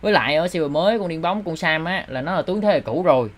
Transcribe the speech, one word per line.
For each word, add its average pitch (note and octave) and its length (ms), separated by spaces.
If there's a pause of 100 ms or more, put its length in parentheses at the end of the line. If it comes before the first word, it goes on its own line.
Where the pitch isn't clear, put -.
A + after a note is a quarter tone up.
Với G#3 120
lại C#3+ 240
ở E3 120
silver D#3+ 220
mới F#3 280
con G3 100
đen D#3+ 140
bóng, G3 220
con E3 120
Sam D#3+ 280
á F3+ 240
là C3 120
nó E3 140
là E3 80
tướng F#3+ 180
thế G#3 80
hệ F3 120
cũ C3 220
rồi C3 360